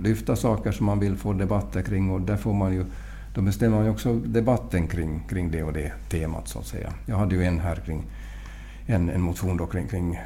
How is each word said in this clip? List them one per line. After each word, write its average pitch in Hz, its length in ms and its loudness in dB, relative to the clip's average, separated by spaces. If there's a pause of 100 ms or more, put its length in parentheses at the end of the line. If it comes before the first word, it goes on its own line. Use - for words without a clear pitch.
lyfta 110 340 2
saker 107 360 2
som 104 140 0
man 101 140 4
vill 98 160 2
få 104 160 -2
debatter 95 500 0
kring 95 280 0
och 92 100 0
där 101 160 0
får 104 180 0
man 95 200 2
ju, 92 100 0 (500)
då 117 80 0
bestämmer 107 340 4
man 107 80 4
ju 110 60 4
också 117 240 0
debatten 113 720 2
kring, 80 400 -2
kring 90 220 0
det 80 120 0
och 78 100 -2
det 76 200 -2 (180)
temat 80 380 -2
så - 100 -8
att - 80 -8
säga. - 260 -6 (140)
Jag 113 100 0
hade 95 180 2
ju 90 100 4
en 87 160 2
här 82 160 0
kring, 80 260 -4 (840)
en, 90 240 4
en 90 120 0
motion 90 340 0
då 82 100 -2
kring, 87 220 -4
kring 87 380 -2